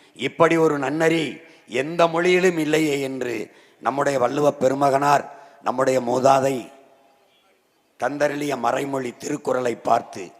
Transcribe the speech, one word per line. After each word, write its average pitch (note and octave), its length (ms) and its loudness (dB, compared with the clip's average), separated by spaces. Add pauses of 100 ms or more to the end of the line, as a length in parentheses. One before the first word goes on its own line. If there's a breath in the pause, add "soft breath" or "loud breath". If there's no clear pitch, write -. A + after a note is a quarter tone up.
(180 soft breath)
இப்படி E3 440 2
ஒரு D3+ 220 2
நன்னறி D#3+ 400 0 (560 loud breath)
எந்த E3 220 -2 (100)
மொழியிலும் F3 500 2
இல்லையே D3+ 340 0 (120)
என்று B2 260 -6 (480 soft breath)
நம்முடைய C#3 400 0
வள்ளுவ C#3 240 0 (160)
பெருமகனார், C#3 640 2 (420 loud breath)
நம்முடைய C3 320 0 (100)
மூதாதை C3 480 4 (1400)
தந்தருளிய C#3+ 640 -2
மறைமொழி C3 460 -2 (120)
திருக்குறளை B2+ 520 -2 (140)
பார்த்து A#2 340 0 (180)